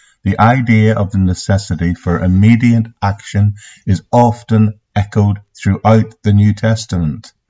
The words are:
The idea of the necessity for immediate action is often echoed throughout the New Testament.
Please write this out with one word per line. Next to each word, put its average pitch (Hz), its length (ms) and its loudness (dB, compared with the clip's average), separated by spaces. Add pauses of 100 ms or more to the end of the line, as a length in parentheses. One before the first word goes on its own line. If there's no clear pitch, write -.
(240)
The 101 160 -2
idea 113 560 2
of 101 160 -4
the 98 60 -2
necessity 92 760 -2
for 85 240 -4
immediate 113 680 2 (160)
action 101 540 -4 (300)
is 95 240 -2
often 110 720 0 (160)
echoed 101 440 -2 (160)
throughout 107 680 -2
the 104 100 0
New 104 220 2
Testament. 95 760 -4 (180)